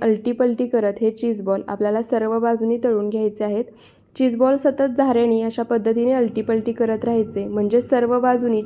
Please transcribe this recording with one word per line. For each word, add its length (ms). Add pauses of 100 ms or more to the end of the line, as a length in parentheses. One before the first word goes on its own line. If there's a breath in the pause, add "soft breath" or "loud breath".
अलटीपलटी 640
करत 340
हे 100
चीज 320
बॉल 260
आपल्याला 340
सर्व 360
बाजूनी 460
तळून 240
घ्यायचे 360
आहेत. 200 (500 loud breath)
चीज 220
बॉल 200
सतत 420
झाऱ्याने 440
अशा 200
पद्धतीने 500
अलटीपलटी 600
करत 320
राहायचे, 420
म्हणजे 340
सर्व 400
बाजूनी 460